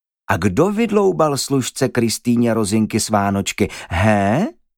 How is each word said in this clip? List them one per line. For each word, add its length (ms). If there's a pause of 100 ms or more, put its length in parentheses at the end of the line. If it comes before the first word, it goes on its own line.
(300)
A 80
kdo 340
vydloubal 640
služce 520
Kristýně 640
rozinky 460
z 100
Vánočky, 600 (200)
hé? 580 (300)